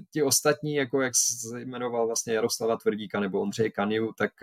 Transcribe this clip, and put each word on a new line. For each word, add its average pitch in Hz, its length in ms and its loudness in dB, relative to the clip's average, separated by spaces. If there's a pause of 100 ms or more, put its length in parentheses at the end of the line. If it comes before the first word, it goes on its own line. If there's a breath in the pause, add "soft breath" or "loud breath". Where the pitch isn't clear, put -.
(140)
ti 151 100 2
ostatní, 147 520 2
jako 135 260 0
jak 127 140 0
se 120 460 -2
jmenoval 120 460 -2
vlastně 113 260 -2
Jaroslava 113 440 0
Tvrdíka 107 420 -2
nebo 98 220 0
Ondřeje 107 300 0
Kaniu, 107 420 -2
tak, 107 180 -2 (120)